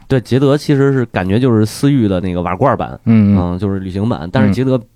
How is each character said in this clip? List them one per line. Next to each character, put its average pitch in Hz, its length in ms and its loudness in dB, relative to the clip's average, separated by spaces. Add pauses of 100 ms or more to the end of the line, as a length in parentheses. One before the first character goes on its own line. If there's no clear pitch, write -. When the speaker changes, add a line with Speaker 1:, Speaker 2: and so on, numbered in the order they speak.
Speaker 1:
对， 135 140 2
捷 123 180 0
德 139 160 2
其 147 180 0
实 139 180 2
是 131 140 0
感 92 220 -4
觉 101 100 2
就 127 160 2
是 107 120 4
思 143 260 0
域 120 160 2
的 92 140 0
那 92 100 -4
个 87 80 -4
瓦 87 160 -4
罐 127 200 2
版， 65 280 -8
Speaker 2:
嗯， 104 320 4
嗯。 87 160 0
Speaker 1:
嗯， 90 60 -6
就 98 120 -2
是 98 100 -4
旅 95 100 -10
行 98 180 -4
版。 85 240 -6
但 131 140 2
是 98 80 2
捷 123 100 -2
德 131 160 0 (160)